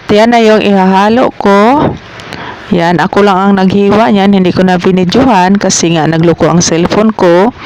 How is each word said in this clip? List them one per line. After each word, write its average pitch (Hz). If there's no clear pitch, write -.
yan 226
na 233
yung 214
ihahalo 196
ko. 214
Yan, 170
ako 190
lang 202
ang 202
naghiwa 202
niyan. 202
Hindi 185
ko 185
na 180
binidyohan 185
kasi 190
nga 156
nagloko 160
ang 170
cellphone 180
ko. 185